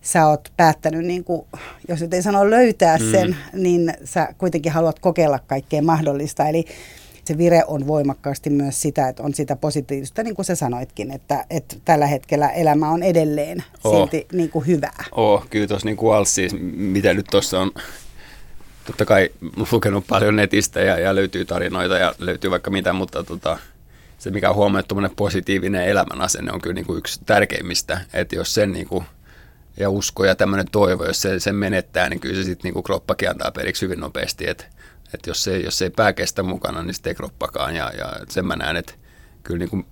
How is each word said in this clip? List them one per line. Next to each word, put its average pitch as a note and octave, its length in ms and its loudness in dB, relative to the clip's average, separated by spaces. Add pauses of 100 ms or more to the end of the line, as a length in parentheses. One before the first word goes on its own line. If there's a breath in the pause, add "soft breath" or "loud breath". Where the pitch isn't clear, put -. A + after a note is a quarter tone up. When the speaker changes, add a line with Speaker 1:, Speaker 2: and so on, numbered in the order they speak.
Speaker 1:
sä D#3+ 260 4
oot D3+ 300 2
päättänyt, E3 480 2
niin F3 180 -4
kuin, E3+ 220 -4 (420 loud breath)
jos E3 140 -4
nyt E3 120 -4
ei F3+ 80 2
sano G3+ 280 4
löytää G#3+ 480 6
Speaker 2:
Mm. A2 140 2
Speaker 1:
sen, F#3 240 4 (180)
niin F3 400 2 (100)
sä - 240 -2 (100)
kuitenkin E3 340 0
haluat D#3+ 280 2
kokeilla D#3+ 400 4
kaikkea C3+ 420 -2
mahdollista. D3+ 680 0
Eli D#3+ 180 0 (600 loud breath)
se D3+ 120 -2
vire E3+ 300 6
on C#3 200 -4
voimakkaasti C#3+ 640 -2
myös C#3+ 320 0
sitä, C#3+ 260 0
että B2+ 160 -6
on C#3+ 100 -2
sitä C#3+ 220 -2
positiivista, C#3+ 680 -4
niin A3 120 -6
kuin G3 100 -4
sä F3+ 100 0
sanoitkin, B2 560 -6
että, C#3 380 -4
että - 260 -6 (100)
tällä D3 220 4
hetkellä D3 420 0
elämä D#3 420 2
on E3+ 120 0
edelleen D#3+ 600 0 (200)
Speaker 2:
Oo. G#2+ 140 6
Speaker 1:
silti, - 360 2
niin E3+ 160 0
kuin, C#3+ 180 -2
hyvää. D#3 440 0
Speaker 2:
Oo, G#2 380 4
kyllä G#2 180 0
tossa, G2+ 200 -2
niin G#2+ 100 -2
kuin A2 180 4
alssiin, F#2+ 340 2 (300)
mitä F#2+ 340 2
nyt G2 180 0
tossa F#2+ 280 2
on, F#2 120 0 (1120 loud breath)
totta - 200 -2
kai G2 240 4 (280)
lukenut G2+ 500 0
paljon G#2+ 280 2
netistä G2+ 460 0
ja, F#2+ 180 2
ja F#2+ 160 2
löytyy F#2 300 0
tarinoita F2+ 520 -2
ja F2+ 220 2
löytyy F2+ 320 -4
vaikka F2+ 200 -2
mitä, F#2+ 220 0
mutta F#2 300 -4
tota, E2 340 -6 (600 soft breath)
se - 140 -10
mikä G2 180 0
on F#2+ 60 2
huomannut, G2+ 240 4
että - 80 -4
tommonen G2 280 -2
positiivinen F#2+ 680 0
elämän G2 360 0
asenne - 300 -4
on F#2 100 -6
kyllä, F2+ 120 -6
niin F2+ 120 -6
kuin, E2+ 120 -6
yksi - 280 -10
tärkeimmistä, F2+ 760 0 (120)
että F2+ 220 -4
jos E2+ 180 -4
sen, G#2 180 2
niin E2+ 160 -8
kuin, F2 180 -4 (720 soft breath)
ja G2 120 -2
usko G2 360 -2
ja F#2+ 100 4
tämmönen G2 360 0
toivo, F#2 340 2
jos - 160 -4
se, F#2+ 180 -2
sen G2+ 160 -2
menettää, F#2+ 540 -2
niin F2 100 -6
kyllä D#2 160 -6
se F#2+ 80 -2
sit, F#2 200 -6
niin F#2 100 -6
kuin, F2+ 100 -6
kroppakin F#2+ 460 -2
antaa - 220 -4
periksi - 340 -6
hyvin F#2 140 -6
nopeasti, - 500 -8
et, - 180 -10 (460 soft breath)
et - 140 -12
jos - 200 -6
ei, F#2 160 -2
jos - 180 -4
ei F2+ 80 -2
pää G2+ 240 2
kestä G2 300 -4
mukana, E2 400 -6
niin - 100 -8
sit - 140 -10
ei - 80 -6
kroppakaan - 600 -8
ja, D2 220 -6
ja - 160 -10 (160)
sen F#2 160 -4
mä F2 100 -4
näen, D#2+ 200 -4
että - 180 -8 (500 soft breath)
kyllä, F2 160 -6
niin F2 100 -4
kuin F#2+ 220 -6